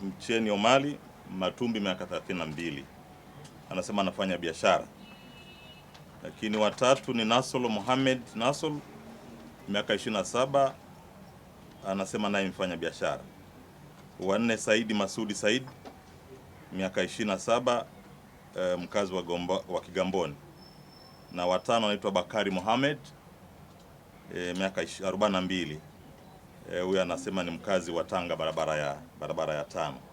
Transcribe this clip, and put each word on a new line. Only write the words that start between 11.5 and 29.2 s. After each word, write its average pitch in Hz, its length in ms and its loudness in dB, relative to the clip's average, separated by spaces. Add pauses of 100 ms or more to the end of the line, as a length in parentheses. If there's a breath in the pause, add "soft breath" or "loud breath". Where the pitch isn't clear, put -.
anasema 98 400 0
naye 98 200 2
mfanya 90 280 -2
biashara. 82 440 -2 (1000)
Wa 95 180 2
nne 117 180 2
Saidi 110 380 4
Masudi 104 400 -2
Said, 113 280 2 (1120)
miaka 95 300 0
ishirini 104 280 -2
na 95 80 2
saba, 120 480 2 (720)
eh, 90 200 0
mkazi 95 360 -2
wa 92 80 -2
Gomba-, 87 460 -2
wa 90 120 -2
Kigamboni. 90 540 0 (960)
Na 87 140 -2
watano 107 400 2
anaitwa 104 240 0
Bakari 98 400 0
Mohamed, 110 480 2 (1400)
eh, 87 200 -4
miaka 95 260 0
ishi-, 92 240 -6
arobaini 98 260 2
na 92 80 2
mbili. 87 400 -2 (920)
Eh, 90 120 -2
huyu 95 160 2
anasema 90 420 -2
ni 87 80 -4
mkazi 85 400 -2
wa 82 140 0
Tanga, 87 320 -2
barabara 78 400 0
ya, 71 200 -2 (240)